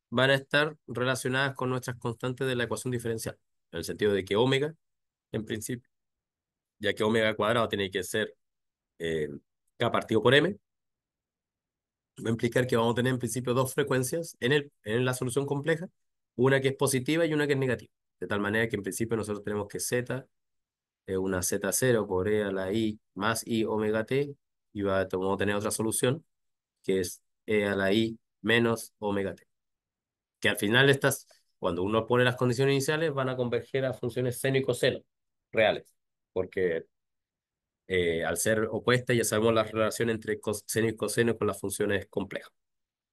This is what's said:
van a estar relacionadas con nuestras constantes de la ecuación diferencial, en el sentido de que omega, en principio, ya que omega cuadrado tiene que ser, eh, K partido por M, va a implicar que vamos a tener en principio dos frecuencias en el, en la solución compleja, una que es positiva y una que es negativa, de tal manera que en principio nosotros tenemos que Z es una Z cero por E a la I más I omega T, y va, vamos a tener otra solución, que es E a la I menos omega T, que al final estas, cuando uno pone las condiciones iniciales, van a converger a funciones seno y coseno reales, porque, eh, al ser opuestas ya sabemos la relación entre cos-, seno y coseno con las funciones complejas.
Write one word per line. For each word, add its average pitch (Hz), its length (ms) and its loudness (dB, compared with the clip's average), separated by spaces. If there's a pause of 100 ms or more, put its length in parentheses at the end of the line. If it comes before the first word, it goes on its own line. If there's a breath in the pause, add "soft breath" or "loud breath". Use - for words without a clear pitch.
(100)
van 127 200 4
a 139 40 6
estar 147 420 0 (100)
relacionadas 127 680 -2
con 127 160 -4
nuestras 123 280 -4
constantes 127 480 -4
de 127 100 -2
la 120 80 0
ecuación 113 280 -4
diferencial, 117 460 -6 (340)
en 85 60 -8
el 82 60 -6
sentido 101 280 0
de 95 120 0
que 98 120 0
omega, 135 380 2 (580)
en 110 120 -6
principio, 113 460 -8 (880)
ya 101 160 0
que 110 100 -2
omega 110 320 2
cuadrado 110 320 0
tiene 98 220 -2
que 98 120 -2
ser, 107 320 -4 (640)
eh, 80 300 -2 (480)
K 117 160 0
partido 107 300 0
por 123 120 6
M, 170 240 2 (1700)
va 110 40 -2
a - 20 0
implicar 123 360 2
que 123 100 2
vamos 117 160 4
a - 40 -2
tener 123 160 2
en 123 60 -2
principio 123 360 -4
dos 127 200 0
frecuencias 139 640 -2
en 123 120 2
el, 143 200 0 (100)
en 117 220 -2
la 127 100 0
solución 131 320 -2
compleja, 156 420 -2 (480)
una 131 240 4
que 131 80 2
es 131 80 0
positiva 139 500 2
y 156 80 0
una 147 120 2
que 147 60 0
es 135 60 2
negativa, 127 340 -2 (260)
de 90 80 -8
tal 104 140 -2
manera 110 280 2
que 107 80 -2
en 101 60 -6
principio 113 340 -2
nosotros 104 280 -4
tenemos 104 240 -4
que - 120 -10
Z 127 460 -4 (800)
es 95 100 -2
una 92 260 0
Z 98 300 -2
cero 113 340 2
por 92 220 0
E 107 160 2
a 98 60 -2
la 95 220 -4
I 110 260 -2 (160)
más 110 320 -2
I 113 180 0
omega 110 400 0
T, 139 300 -2 (380)
y 101 100 -6
va, 95 220 2
vamos 95 300 -2
a 95 40 -2
tener 101 160 0
otra 104 160 -2
solución, 113 540 0 (580)
que 95 180 0
es - 220 -6 (220)
E 107 220 0
a 101 100 0
la 98 160 2
I 113 260 0 (220)
menos 117 580 0
omega 101 360 -2
T, - 120 -20 (920)
que 107 80 2
al 104 80 2
final 123 340 6
estas, 131 360 2 (320 soft breath)
cuando 90 240 -2
uno 110 240 0
pone 123 180 4
las 123 120 2
condiciones 127 360 2
iniciales, 156 400 0
van 131 160 -2
a 127 80 -4
converger 120 500 -4
a 123 60 -2
funciones 123 460 -4
seno 135 200 0
y 131 40 4
coseno 127 380 0 (500)
reales, 104 440 2 (400)
porque, 90 500 0 (1040)
eh, 85 360 0
al 82 140 -2
ser 110 340 0
opuestas 123 460 0
ya 113 80 2
sabemos 113 300 2
la 110 100 4
relación 110 460 0
entre 107 280 -4
cos-, - 280 -4
seno 113 220 0
y 110 60 -2
coseno 110 440 0
con 107 80 -2
las 98 120 -2
funciones 101 500 -2
complejas. - 440 -8 (600)